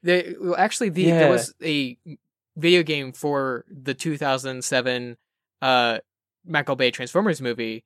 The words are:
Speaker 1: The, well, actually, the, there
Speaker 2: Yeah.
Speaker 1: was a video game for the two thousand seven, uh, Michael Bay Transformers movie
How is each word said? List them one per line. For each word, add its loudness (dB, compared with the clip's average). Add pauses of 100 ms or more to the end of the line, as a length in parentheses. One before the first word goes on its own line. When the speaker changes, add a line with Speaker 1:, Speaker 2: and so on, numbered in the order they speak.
Speaker 1:
The, 0
well, -2
actually, 0
the, 2
there 6
Speaker 2:
Yeah. 8
Speaker 1:
was 2 (100)
a -2 (580)
video 4
game -4
for -4
the -8
two -4
thousand -4
seven, -2 (440)
uh, 2 (460)
Michael -2
Bay 2
Transformers -2
movie -6